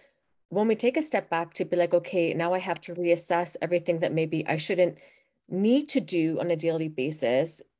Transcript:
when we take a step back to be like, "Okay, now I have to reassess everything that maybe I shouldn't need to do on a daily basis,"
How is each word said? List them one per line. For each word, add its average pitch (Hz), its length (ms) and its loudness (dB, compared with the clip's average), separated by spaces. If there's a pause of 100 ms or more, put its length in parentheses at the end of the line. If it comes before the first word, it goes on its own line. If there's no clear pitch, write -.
(500)
when 208 180 2
we 226 80 2
take 240 220 0
a 311 40 2
step 247 300 -4
back 170 240 -2
to 185 100 -4
be 160 100 -4
like, 175 200 4
"Okay, 170 400 0
now 170 180 0
I 185 60 0
have 180 220 -6
to 175 120 -14
reassess 170 680 0
everything 170 420 0
that 160 120 0
maybe 160 320 0
I 156 120 -2
shouldn't 170 420 0 (500)
need 233 400 2
to 277 100 0
do 160 400 0
on 175 120 0
a 170 40 2
daily 160 340 -2
basis," 143 720 -2 (200)